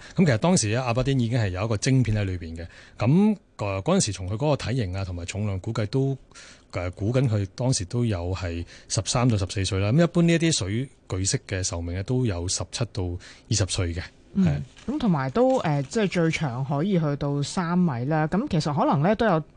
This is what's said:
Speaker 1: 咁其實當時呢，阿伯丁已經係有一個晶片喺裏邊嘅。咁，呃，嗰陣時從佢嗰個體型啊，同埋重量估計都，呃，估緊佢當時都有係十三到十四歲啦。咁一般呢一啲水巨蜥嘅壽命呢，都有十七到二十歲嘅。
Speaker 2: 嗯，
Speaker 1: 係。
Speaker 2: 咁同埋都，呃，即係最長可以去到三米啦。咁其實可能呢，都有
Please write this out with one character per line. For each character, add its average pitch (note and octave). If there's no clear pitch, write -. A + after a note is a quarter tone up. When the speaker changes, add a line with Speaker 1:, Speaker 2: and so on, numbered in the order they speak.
Speaker 1:
咁 F#3
其 D#3
實 A2
當 F3
時 G#2+
呢， C3
阿 A#2+
伯 B2
丁 C3+
已 A#2
經 A#2+
係 G#2
有 F2+
一 -
個 A2+
晶 C3
片 G#2+
喺 G#2
裏 F#2
邊 E2
嘅。 E2
咁， F#3
呃， G2
嗰 E3+
陣 F#3+
時 G#2
從 F#2
佢 G#2+
嗰 C#3
個 -
體 G#2+
型 G2
啊， G2
同 F2+
埋 E2+
重 G2+
量 F#2+
估 A#2
計 G#2+
都， C3+
呃， F2+
估 G2+
緊 C3
佢 G2+
當 B2+
時 F#2
都 A#2+
有 F#2
係 E2+
十 G#2+
三 B2
到 A2+
十 G2
四 F#2+
歲 F#2+
啦。 G2+
咁 D#3+
一 E3
般 E3+
呢 E3+
一 E3
啲 E3
水 A2+
巨 F#2+
蜥 -
嘅 F#2
壽 F2+
命 E2+
呢， F#2+
都 B2+
有 F2
十 -
七 -
到 F#2
二 -
十 G2+
歲 F2
嘅。 E2+
Speaker 2:
嗯， F#3+
Speaker 1:
係。 C#3+
Speaker 2:
咁 D4+
同 A#3+
埋 C3+
都， B3+
呃， C#3+
即 A3
係 G3
最 E3
長 C#3
可 C#3+
以 F#3+
去 D3
到 C#3+
三 F3
米 C3+
啦。 D#3
咁 G3
其 E3+
實 D3+
可 A3
能 A3+
呢， G3+
都 A#3
有 E3